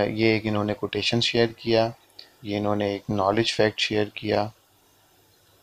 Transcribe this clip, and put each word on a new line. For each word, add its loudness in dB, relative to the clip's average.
ये 2
एक -4
इन्होंने -2
quotation -2
share 2
किया, 0
ये -4
इन्होंने 0
एक -8
knowledge 2
fact 0
share -2
किया, -2